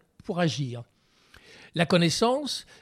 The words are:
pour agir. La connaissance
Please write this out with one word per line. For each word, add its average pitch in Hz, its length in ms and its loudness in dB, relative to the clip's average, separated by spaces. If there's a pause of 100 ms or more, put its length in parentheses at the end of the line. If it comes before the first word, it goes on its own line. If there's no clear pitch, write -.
(240)
pour 175 160 -6
agir. 123 440 -2 (920)
La 165 100 2
connaissance 226 800 0 (160)